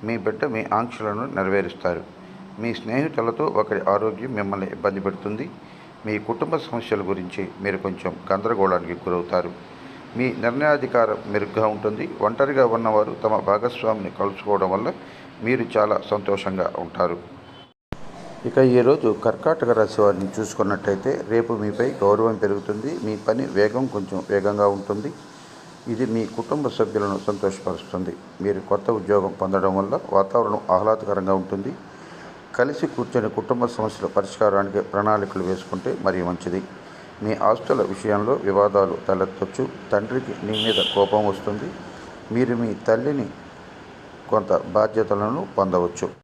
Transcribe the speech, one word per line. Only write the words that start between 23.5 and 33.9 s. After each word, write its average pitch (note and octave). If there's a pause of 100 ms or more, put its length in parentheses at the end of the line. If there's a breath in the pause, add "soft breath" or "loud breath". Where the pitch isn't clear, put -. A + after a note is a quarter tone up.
కొంచెం G2
వేగంగా G2+
ఉంటుంది. G2+ (760 loud breath)
ఇది A#2
మీ A2+
కుటుంబ C3
సభ్యులను G2+
సంతోషపరుస్తుంది. F#2+ (240)
మీరు F#2+
కొత్త G2+
ఉద్యోగం G2
పొందడం F#2+
వల్ల G2+ (120)
వాతావరణం G#2 (100)
ఆహ్లాదకరంగా G2
ఉంటుంది. G2 (840 loud breath)
కలిసి C#3+
కూర్చొని A#2
కుటుంబ A#2+
సమస్యల G#2+